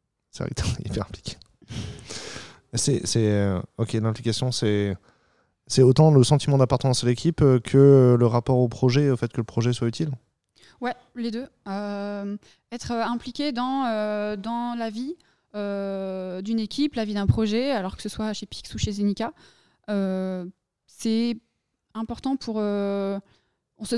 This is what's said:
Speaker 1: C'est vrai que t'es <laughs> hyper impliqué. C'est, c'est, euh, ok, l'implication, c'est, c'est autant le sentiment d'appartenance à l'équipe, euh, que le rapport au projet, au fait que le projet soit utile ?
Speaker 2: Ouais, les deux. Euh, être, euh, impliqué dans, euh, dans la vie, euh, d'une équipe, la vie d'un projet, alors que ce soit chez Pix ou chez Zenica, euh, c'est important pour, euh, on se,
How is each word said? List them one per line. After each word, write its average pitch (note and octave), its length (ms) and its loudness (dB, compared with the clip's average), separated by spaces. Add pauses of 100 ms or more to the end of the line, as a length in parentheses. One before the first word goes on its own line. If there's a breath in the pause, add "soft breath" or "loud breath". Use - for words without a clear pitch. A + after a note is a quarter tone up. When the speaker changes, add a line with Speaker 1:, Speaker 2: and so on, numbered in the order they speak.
(320)
Speaker 1:
C'est - 120 -10
vrai - 100 -6
que - 80 -6
t'es - 220 -2
<laughs> - 60 -8
hyper - 160 -4
impliqué. - 320 -14 (1400 loud breath)
C'est, B2 320 0
c'est, A2+ 240 2
euh, G2+ 320 2 (160)
ok, A2+ 160 -2
l'implication, A2+ 580 -2
c'est, G#2 460 0 (720)
c'est - 140 4
autant C3 300 8
le C3+ 120 8
sentiment C#3+ 340 2
d'appartenance B2+ 460 2
à A#2+ 40 2
l'équipe, B2 340 0
euh, C3 180 6
que C3+ 600 8
le A#2+ 80 6
rapport A#2+ 300 2
au B2 100 4
projet, B2 420 2
au B2+ 80 0
fait A#2+ 140 -4
que - 60 -8
le A#2+ 60 -2
projet A2+ 280 0
soit A#2+ 160 -2
utile ? D3+ 220 -4 (720 soft breath)
Speaker 2:
Ouais, A#3+ 120 -4 (220)
les A#3+ 160 -6
deux. B3 160 -8 (220)
Euh, G3+ 640 -8 (360 soft breath)
être, A#3+ 200 -10
euh, A#3 140 -2
impliqué B3 480 -6
dans, B3+ 320 -2
euh, G#3+ 500 -4
dans A#3 420 -6
la A3+ 120 -4
vie, B3+ 260 -8 (400)
euh, G3 840 -6
d'une A3 180 -2
équipe, C4+ 360 -2
la A3 100 -2
vie G#3 80 -6
d'un G3+ 140 -2
projet, A3 440 0
alors G3 240 -4
que - 60 -18
ce G#3 80 -8
soit G#3+ 240 -6
chez G3+ 120 -10
Pix - 300 -16
ou - 20 -10
chez G#3+ 140 -4
Zenica, G3+ 400 -2 (580 soft breath)
euh, F#3 560 -4 (400)
c'est A3+ 520 -2 (560)
important A3+ 420 -6
pour, A3+ 220 -6
euh, G3+ 600 -2 (600)
on G#3+ 80 -12
se, A#3 120 -4